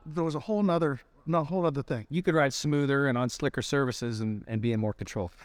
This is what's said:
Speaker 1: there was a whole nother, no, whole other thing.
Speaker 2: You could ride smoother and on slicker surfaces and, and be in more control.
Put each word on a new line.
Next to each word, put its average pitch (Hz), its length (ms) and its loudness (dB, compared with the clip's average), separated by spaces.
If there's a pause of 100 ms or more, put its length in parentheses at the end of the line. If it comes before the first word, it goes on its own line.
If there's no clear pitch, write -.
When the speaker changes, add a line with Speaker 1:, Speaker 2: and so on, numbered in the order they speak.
Speaker 1:
there 160 180 -4
was 156 120 0
a 156 40 -4
whole 208 220 -2
nother, 165 380 2 (260)
no, 160 180 2
whole 175 220 0
other 147 160 0
thing. 120 280 -4
Speaker 2:
You 170 120 -2
could 170 140 2
ride 143 180 4
smoother 143 540 2
and 123 100 2
on 123 120 0
slicker 135 320 -2
surfaces 123 600 -2
and, 107 260 -4
and 113 140 -2
be 117 100 0
in 110 80 0
more 107 140 0
control. - 380 -6 (140)